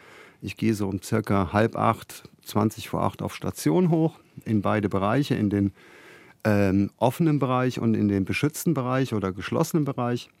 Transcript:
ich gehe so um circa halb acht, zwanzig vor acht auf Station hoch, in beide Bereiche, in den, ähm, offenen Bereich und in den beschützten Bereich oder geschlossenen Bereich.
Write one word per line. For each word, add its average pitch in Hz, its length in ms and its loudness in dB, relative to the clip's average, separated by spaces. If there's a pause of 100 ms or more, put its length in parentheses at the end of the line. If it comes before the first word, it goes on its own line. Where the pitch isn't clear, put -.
(420)
ich 95 140 -10
gehe 110 180 0
so 98 140 -2
um 95 140 -6
circa 101 500 0
halb 110 240 2
acht, - 480 -2 (180)
zwanzig 107 460 -2
vor 82 140 -2
acht 101 200 -4
auf 95 120 -6
Station 156 560 0
hoch, 160 280 0 (260)
in 110 180 0
beide 101 260 0
Bereiche, 107 460 0
in 104 160 0
den, 101 220 2 (720)
ähm, 101 540 2
offenen 147 400 2
Bereich 127 420 0
und 113 140 2
in 104 140 2
den 98 160 2
beschützten 151 500 0
Bereich 127 400 -2
oder 95 180 -2
geschlossenen 127 520 -2
Bereich. 123 440 -4 (120)